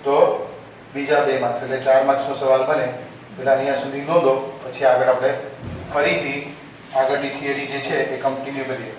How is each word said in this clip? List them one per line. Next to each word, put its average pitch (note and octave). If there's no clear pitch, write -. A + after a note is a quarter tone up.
તો C#3
બીજા C#3+
બે C3
માર્ક્સ, A#2+
એટલે C3
ચાર C3+
માર્ક્સનો C3+
સવાલ C3
બને. -
પહેલા C3+
અહીંયા C3+
સુધી C#3
નોંધો, D#3+
પછી C#3
આગળ B2+
આપણે -
ફરીથી C#3+
આગળની C#3
થિયરી C#3
જે C#3
છે -
એ B2+
કન્ટિન્યુ C3+
કરીએ. A#2